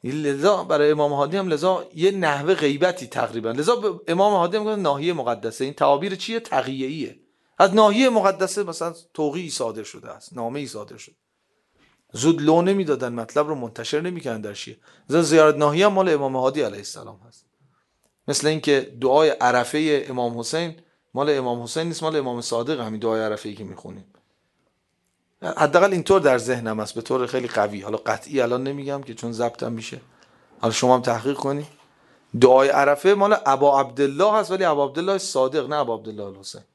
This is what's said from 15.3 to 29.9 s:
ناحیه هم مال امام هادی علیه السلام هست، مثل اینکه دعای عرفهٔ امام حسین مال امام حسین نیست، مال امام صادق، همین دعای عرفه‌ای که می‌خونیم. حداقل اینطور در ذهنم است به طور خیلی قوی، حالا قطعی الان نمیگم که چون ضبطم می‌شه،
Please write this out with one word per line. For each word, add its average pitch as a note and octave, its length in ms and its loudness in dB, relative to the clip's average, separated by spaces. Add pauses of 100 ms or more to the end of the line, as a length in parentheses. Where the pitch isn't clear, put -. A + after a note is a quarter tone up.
ناحیه D3+ 300 2
هم G#3 80 4
مال F#3+ 160 2
امام C#3 260 0
هادی C3+ 260 0
علیه G#2 160 -4
السلام G2+ 500 -16
هست، - 180 -20 (840)
مثل C#3+ 200 0
اینکه D3 540 2
دعای C#3+ 280 6
عرفهٔ C3+ 800 0
امام A#2+ 300 -4
حسین D#3+ 360 -6 (380)
مال C#3+ 160 -2
امام B2 340 -2
حسین D#3+ 240 -6
نیست، D#3+ 160 -8
مال D#3+ 120 -2
امام B2 260 -2
صادق، A#2+ 380 -4
همین A2 200 -8
دعای A2 220 -2
عرفه‌ای G#2+ 340 -6
که G#2+ 80 -16
می‌خونیم. F#2+ 420 -18 (1400)
حداقل E3+ 500 2
اینطور F#3 300 4
در C3+ 160 4
ذهنم A2+ 420 -4
است G#2+ 160 -8
به A#2 60 -6
طور B2+ 260 -2
خیلی B2+ 200 -4
قوی، G#2 340 -2
حالا G#2+ 160 -6
قطعی B2 440 -4
الان B2 220 0
نمیگم C#3 380 -8
که B2 120 -16
چون A#2 180 -10
ضبطم A#2 400 -6
می‌شه، A2+ 300 -12 (580)